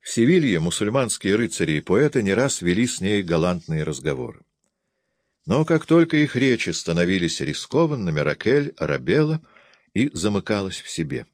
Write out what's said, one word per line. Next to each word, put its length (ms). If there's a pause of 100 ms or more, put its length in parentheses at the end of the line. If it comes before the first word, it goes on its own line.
В 20
Севилье 480
мусульманские 760
рыцари 360
и 100
поэты 400
не 100
раз 300
вели 240
с 160
ней 200
галантные 600
разговоры. 580 (1040)
Но 220
как 180
только 320
их 180
речи 360
становились 720
рискованными, 760
Ракель 600
робела 640 (500)
и 220
замыкалась 680
в 80
себе. 460